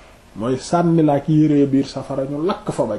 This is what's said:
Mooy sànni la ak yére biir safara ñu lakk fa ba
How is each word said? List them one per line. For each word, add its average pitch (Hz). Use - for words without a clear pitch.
Mooy 120
sànni 170
la 147
ak 143
yére 151
biir 135
safara 135
ñu 147
lakk 202
fa 135
ba 107